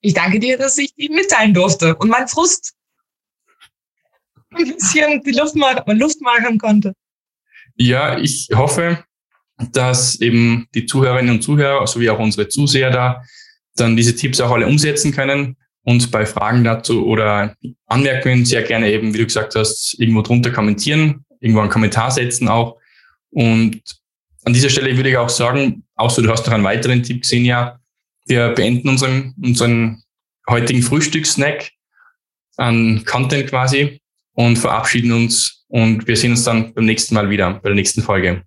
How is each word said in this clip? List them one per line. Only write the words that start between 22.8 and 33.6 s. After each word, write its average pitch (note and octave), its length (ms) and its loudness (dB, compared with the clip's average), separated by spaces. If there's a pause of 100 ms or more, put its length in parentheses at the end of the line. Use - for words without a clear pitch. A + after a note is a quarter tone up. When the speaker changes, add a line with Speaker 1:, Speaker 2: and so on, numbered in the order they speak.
Speaker 2:
Und A2+ 520 2 (640)
an A#2+ 100 0
dieser C3 160 2
Stelle C3 280 0
würde C3 120 0
ich B2+ 80 2
auch A#2 120 0
sagen, B2+ 540 -2 (120)
außer A2+ 260 0
du A2 80 4
hast A2+ 180 -2
noch A#2 60 0
einen G#2 100 2
weiteren A#2+ 400 0
Tipp, B2 180 -6
Xenia, A#2+ 580 0 (460)
wir A#2+ 240 2
beenden A#2+ 400 0
unseren, C3 520 -2
unseren A#2 640 0 (460)
heutigen A#2+ 320 0
Frühstückssnack C#3+ 920 -2 (840)
an A2+ 480 0
Content C3+ 420 -2
quasi C3+ 540 -2 (320)